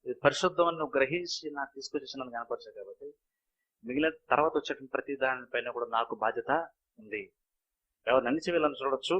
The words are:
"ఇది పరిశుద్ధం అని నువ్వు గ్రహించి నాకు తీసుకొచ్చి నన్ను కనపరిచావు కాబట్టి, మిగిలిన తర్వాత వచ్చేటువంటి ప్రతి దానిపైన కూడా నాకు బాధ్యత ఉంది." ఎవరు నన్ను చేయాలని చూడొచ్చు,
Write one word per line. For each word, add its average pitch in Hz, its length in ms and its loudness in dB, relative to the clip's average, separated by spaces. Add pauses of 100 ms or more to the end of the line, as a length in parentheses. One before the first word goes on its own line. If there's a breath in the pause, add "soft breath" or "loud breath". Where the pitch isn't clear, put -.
"ఇది 123 100 -4
పరిశుద్ధం 165 520 2
అని 165 120 0
నువ్వు 151 180 -2
గ్రహించి 156 540 0
నాకు 139 240 -6
తీసుకొచ్చి 135 460 -8
నన్ను 127 120 -8
కనపరిచావు 117 420 -8
కాబట్టి, 101 340 -14 (760)
మిగిలిన 143 260 2 (200)
తర్వాత 151 260 4
వచ్చేటువంటి 139 360 -2
ప్రతి - 240 -2
దానిపైన 123 540 -2
కూడా 120 160 -2
నాకు 113 280 0
బాధ్యత 113 360 0 (480)
ఉంది." - 340 -8 (760)
ఎవరు 123 160 6
నన్ను 147 240 0
చేయాలని 151 360 2
చూడొచ్చు, 135 360 0